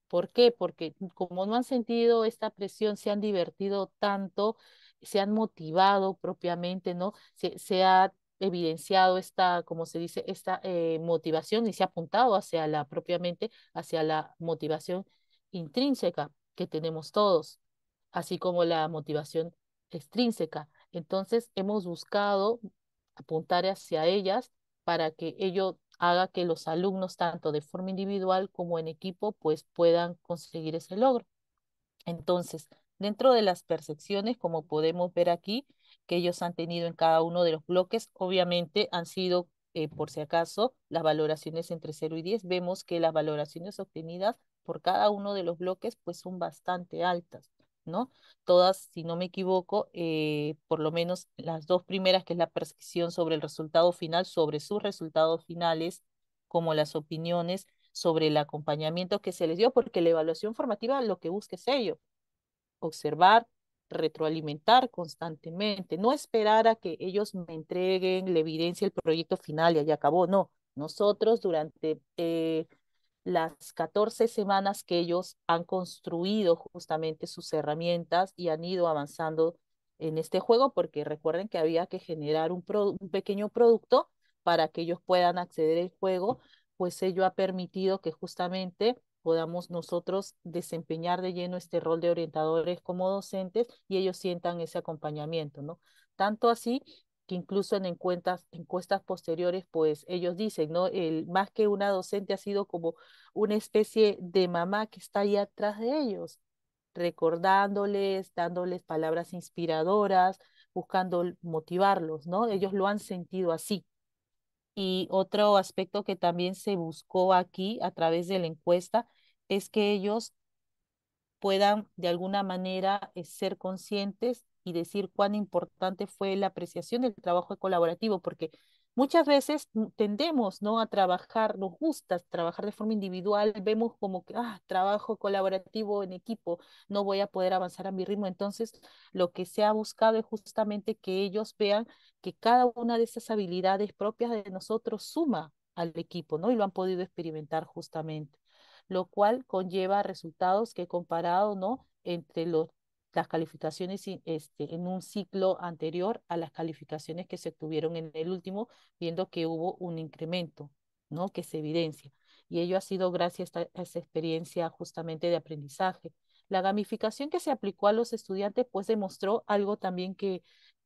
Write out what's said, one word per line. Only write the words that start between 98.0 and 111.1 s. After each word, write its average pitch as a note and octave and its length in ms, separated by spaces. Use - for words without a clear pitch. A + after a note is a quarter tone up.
encuestas F3+ 520
posteriores, F3 680
pues D#3 380
ellos F3 280
dicen, F3 360
¿no? F3+ 160
El, E3 380
más F#3 240
que G#3+ 180
una G3+ 200
docente G3 460
ha - 20
sido G3+ 300
como E3 280
una G#3 220
especie G#3+ 640
de F3+ 280
mamá F3+ 380
que - 140
está - 200
ahí G3+ 160
atrás G#3 440
de B3 200
ellos, F#3 400
recordándoles, F#3+ 1400
dándoles F3+ 480
palabras D#3+ 500
inspiradoras, F3+ 1080
buscando F3+ 500